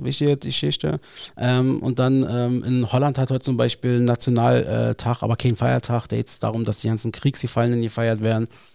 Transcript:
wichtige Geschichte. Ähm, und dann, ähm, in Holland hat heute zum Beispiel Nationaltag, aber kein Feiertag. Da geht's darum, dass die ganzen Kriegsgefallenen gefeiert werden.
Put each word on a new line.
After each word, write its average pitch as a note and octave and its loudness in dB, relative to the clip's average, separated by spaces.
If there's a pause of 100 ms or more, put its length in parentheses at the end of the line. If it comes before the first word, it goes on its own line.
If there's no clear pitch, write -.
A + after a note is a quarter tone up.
wichtige C#3 0
Geschichte. D3 -2 (380)
Ähm, B2+ 2
und B2+ 0
dann, C3 2
ähm, B2 0
in B2 0
Holland C3+ 2
hat C3 0
heute C3 -2
zum B2+ 0
Beispiel B2 0
Nationaltag, A#2+ 2
aber A2+ 0
kein B2 0
Feiertag. A#2+ -2
Da A2+ -4
geht's - -6
darum, A2+ -2
dass G#2+ -2
die A2+ -4
ganzen A2+ -2
Kriegsgefallenen A#2+ 0
gefeiert A2+ 0
werden. A2 0 (260)